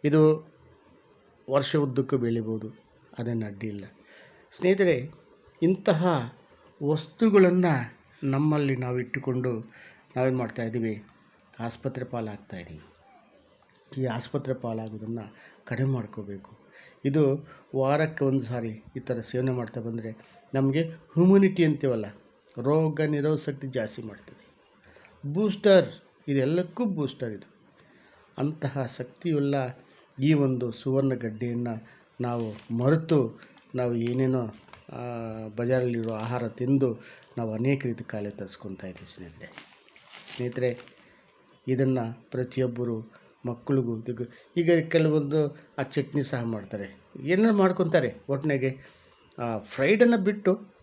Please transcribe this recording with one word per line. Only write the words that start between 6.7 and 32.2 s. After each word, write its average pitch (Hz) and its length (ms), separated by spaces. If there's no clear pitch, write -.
ವಸ್ತುಗಳನ್ನು 180 920
ನಮ್ಮಲ್ಲಿ 143 520
ನಾವು 127 240
ಇಟ್ಟುಕೊಂಡು 127 520
ನಾವೇನು 127 200
ಮಾಡ್ತಾಯಿದ್ದೀವಿ, 113 680
ಆಸ್ಪತ್ರೆ 123 440
ಪಾಲಾಗ್ತಾಯಿದ್ದೀವಿ. 104 800
ಈ - 20
ಆಸ್ಪತ್ರೆ 131 500
ಪಾಲಾಗೋದನ್ನು 110 840
ಕಡಿಮೆ 131 260
ಮಾಡ್ಕೋಬೇಕು. 101 680
ಇದು 143 440
ವಾರಕ್ಕೆ 147 480
ಒಂದು 135 200
ಸಾರಿ 113 380
ಈ 131 40
ಥರ 117 200
ಸೇವನೆ 127 300
ಮಾಡ್ತಾ 120 300
ಬಂದರೆ 113 640
ನಮಗೆ 135 280
ಹ್ಯುಮಿನಿಟಿ 185 840
ಅಂತೀವಲ್ಲ, 131 420
ರೋಗ 151 420
ನಿರೋಧಕ 151 420
ಶಕ್ತಿ 139 240
ಜಾಸ್ತಿ 120 360
ಮಾಡ್ತದೆ. - 400
ಬೂಸ್ಟರ್, 196 560
ಇದೆಲ್ಲಕ್ಕೂ 165 560
ಬೂಸ್ಟರ್ 143 460
ಇದು. - 180
ಅಂತಹ 139 480
ಶಕ್ತಿಯುಳ್ಳ 143 680
ಈ 151 120
ಒಂದು 131 400
ಸುವರ್ಣ 135 420
ಗಡ್ಡೆಯನ್ನು 117 760